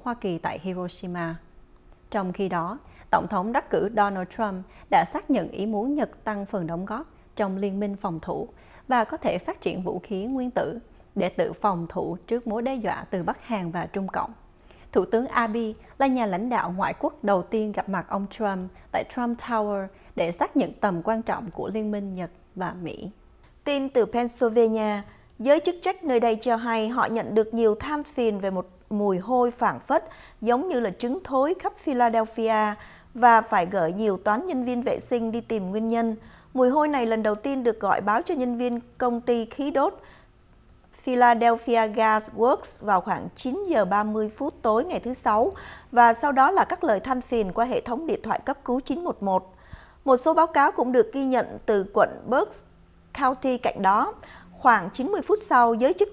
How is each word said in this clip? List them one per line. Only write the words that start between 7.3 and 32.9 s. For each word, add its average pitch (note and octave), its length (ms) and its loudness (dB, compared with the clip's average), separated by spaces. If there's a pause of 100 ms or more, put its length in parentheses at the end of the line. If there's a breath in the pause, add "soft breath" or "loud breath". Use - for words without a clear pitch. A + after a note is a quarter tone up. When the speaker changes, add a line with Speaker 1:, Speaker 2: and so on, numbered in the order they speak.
Speaker 1:
trong F#3+ 200 -2
liên G3 240 -2
minh G3+ 160 -4
phòng E3 240 -6
thủ - 280 -8 (400 loud breath)
và A#3+ 160 4
có D#4 120 -6
thể F3 220 -2
phát - 220 -8
triển F3+ 220 -4
vũ F3+ 160 -4
khí F#3+ 260 -6
nguyên B3+ 260 -4
tử - 280 -4 (360 soft breath)
để F3+ 140 -2
tự F3 240 -2
phòng E3+ 360 -2
thủ E3+ 280 -6 (100)
trước B3 200 -4
mối A3+ 160 -4
đe C4+ 120 -4
dọa G3+ 360 -6
từ F3+ 120 -4
Bắc G3+ 220 -6
Hàn F#3 260 -4
và E3+ 220 -6
Trung G3 160 -4
Cộng. F#3+ 240 -6 (600 soft breath)
Thủ F#3 120 4
tướng A3+ 220 0
Abe A3+ 460 -2 (260 loud breath)
là C4+ 80 2
nhà B3+ 200 2
lãnh G3 220 -2
đạo F3+ 280 -2
ngoại F#3+ 220 -2
quốc - 260 -4
đầu G3 180 4
tiên G#3+ 300 -2
gặp - 160 -4
mặt F#3+ 200 -4
ông G3 220 -4
Trump F#3+ 400 -4 (220 soft breath)
tại - 120 -2 (100)
Trump A#3+ 240 -4
Tower G#3 480 -2 (300 soft breath)
để E3+ 160 0
xác - 240 -2
nhận B3 160 2
tầm F3+ 300 -2
quan A3+ 200 -2
trọng G#3+ 280 -6
của F#3+ 240 -8
liên G#3+ 160 -4
minh G3+ 220 -6
Nhật F3+ 180 -8 (240)
và F#3 280 -6
Mỹ. - 280 -10 (540 soft breath)
Speaker 2:
Tin C#4 240 0
từ A#3 180 4
Pennsylvania, A3+ 960 2 (360 soft breath)
giới C#4 220 4
chức F4 220 -2
trách F#4+ 220 -2
nơi B3 160 2
đây A3+ 160 2
cho A#3 200 0
hay A3+ 320 -2
họ A#3+ 180 0
nhận A3 280 -2
được A3 200 2
nhiều A3+ 200 4
than D4 280 -4
phiền A3 380 -2
về G3 100 -2
một F3+ 160 -4 (240)
mùi G3+ 280 2
hôi B3 320 2
phảng G3 300 -2
phất D4 240 0 (360 loud breath)
giống B3 280 0
như C#4 120 0
là G#3+ 100 -2
trứng A#3+ 340 -4
thối C#4 360 0
khắp G#4 160 -4
Philadelphia A3 1000 0 (400 loud breath)